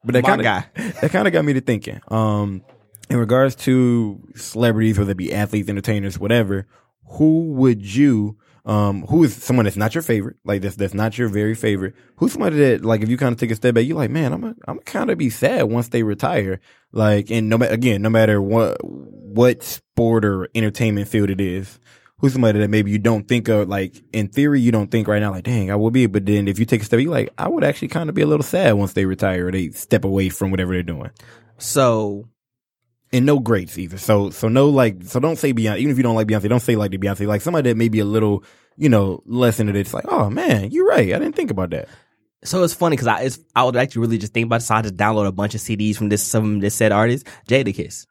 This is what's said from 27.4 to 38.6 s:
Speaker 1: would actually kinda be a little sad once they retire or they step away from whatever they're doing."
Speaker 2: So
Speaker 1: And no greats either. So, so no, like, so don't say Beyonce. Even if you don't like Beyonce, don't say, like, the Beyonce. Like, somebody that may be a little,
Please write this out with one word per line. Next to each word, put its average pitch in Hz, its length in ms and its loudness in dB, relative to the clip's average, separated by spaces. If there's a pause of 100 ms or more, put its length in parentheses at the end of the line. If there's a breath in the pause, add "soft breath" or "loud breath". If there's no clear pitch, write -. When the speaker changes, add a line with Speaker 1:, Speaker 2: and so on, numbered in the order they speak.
Speaker 1:
would 339 140 0
actually - 260 -2
kinda 160 240 -6
be 151 100 0
a 151 40 4
little 147 160 2
sad 170 320 2
once 101 200 0
they 98 100 0
retire 92 420 -2
or 92 60 -4
they 92 160 -2
step - 360 -2
away 95 260 0
from 95 200 -4
whatever 92 220 -2
they're 90 100 -2
doing." 82 280 -10 (480 soft breath)
Speaker 2:
So 110 680 0 (840)
Speaker 1:
And 127 120 2
no 143 140 4
greats 107 400 -2
either. 92 200 -10
So, 101 320 2
so - 180 -4
no, 135 200 4
like, 113 360 2
so 123 160 -4
don't 160 160 0
say 139 180 0
Beyonce. 107 240 0
Even 139 140 0
if 123 40 2
you 131 60 2
don't 117 140 2
like 110 100 0
Beyonce, 107 220 0
don't 123 120 4
say, 120 140 0
like, 104 160 0
the 92 80 -6
Beyonce. 98 280 -2
Like, 104 140 0
somebody 151 300 0
that 113 60 0
may 117 120 2
be 110 120 2
a 104 40 0
little, 104 380 2 (340 soft breath)